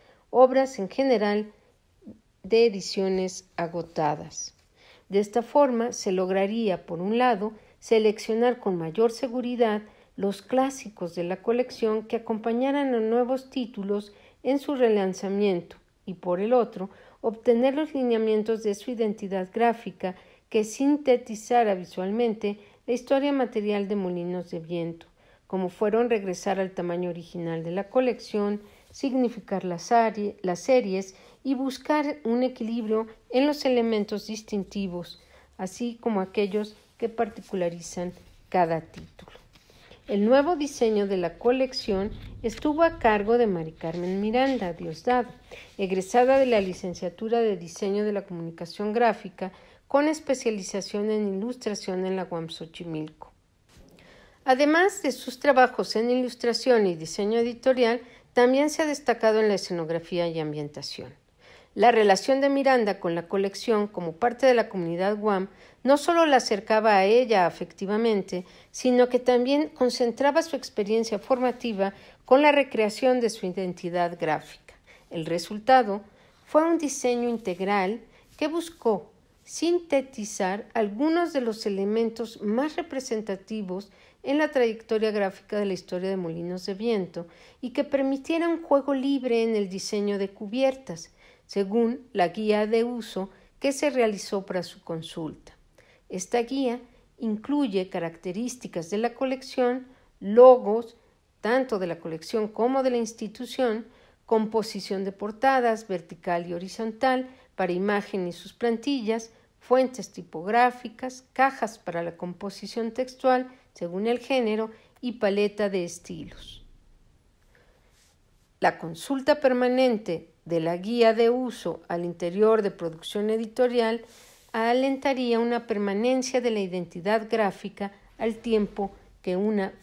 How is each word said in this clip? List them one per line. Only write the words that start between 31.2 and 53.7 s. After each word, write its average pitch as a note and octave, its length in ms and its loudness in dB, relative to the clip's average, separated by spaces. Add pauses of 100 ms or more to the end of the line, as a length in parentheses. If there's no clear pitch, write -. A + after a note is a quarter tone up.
y C4+ 100 -2
buscar C#4+ 680 -2
un A#3+ 180 0
equilibrio A3+ 640 -4 (240)
en C4+ 160 2
los D4 180 -2
elementos A3+ 640 0
distintivos, G3 920 -8 (380)
así A#3 420 -8
como G#3+ 200 0
aquellos G#3 560 -4 (220)
que A3+ 100 -4
particularizan F3+ 1040 -6 (360)
cada E3 320 2
título. - 520 -20 (760)
El G#3 160 2
nuevo C#4 320 4
diseño A3+ 500 0
de G3 100 -2
la E3+ 220 -4
colección A#3+ 720 0 (320)
estuvo D4 400 -2
a E4 160 2
cargo G#3+ 400 2
de A#3 80 4
Mari E3 260 -2
Carmen F3 480 -6
Miranda A3 520 0
Diosdado, A#3 560 -2 (500)
egresada G#3 600 2
de C4 80 4
la A3+ 140 4
Licenciatura F#3+ 800 -4
de G#3+ 160 0
Diseño G3 480 -4
de G#3+ 80 -2
la G3 100 -4
Comunicación E3+ 680 -8
Gráfica, G#3+ 600 0 (340)
con D4 220 2
especialización G#3+ 1040 -4
en G#3 260 -2
ilustración G3+ 680 -6
en F#3 120 -2
la F3+ 120 -4
uam E3 200 -6
Xochimilco. D#3 840 -12 (1120)